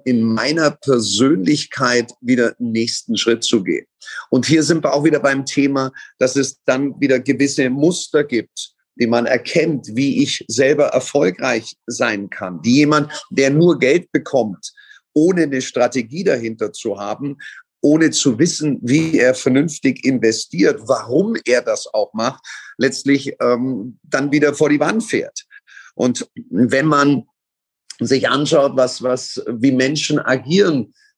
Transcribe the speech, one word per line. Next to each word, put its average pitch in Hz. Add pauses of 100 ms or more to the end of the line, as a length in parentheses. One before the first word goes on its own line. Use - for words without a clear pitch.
in 120
meiner 135
Persönlichkeit 123 (100)
wieder 120
einen 120
nächsten 113
Schritt 113
zu 110
gehen. 87 (420)
Und 127
hier 156
sind 156
wir 143
auch 147
wieder 156
beim 135
Thema, 139 (280)
dass 127
es -
dann 135
wieder 131
gewisse 135
Muster 147
gibt, - (220)
die 120
man 117
erkennt, 143
wie 139
ich -
selber 131
erfolgreich 131 (120)
sein 110
kann. 92
Wie 120
jemand, 147 (200)
der 135
nur 156
Geld 139
bekommt, 120 (400)
ohne 170
eine 135
Strategie 123
dahinter 113
zu 101
haben, 107 (440)
ohne 156
zu 120
wissen, 151
wie 156
er 127
vernünftig 139
investiert, 120
warum 131 (100)
er 120
das -
auch 104
macht, 113 (340)
letztlich, 139
ähm, 123
dann 139
wieder 147
vor 151
die 147
Wand 202
fährt. - (520)
Und 123 (220)
wenn 127
man 143 (760)
sich 120
anschaut, 139
was, 127
was, 127
wie 120
Menschen 143
agieren, 135 (240)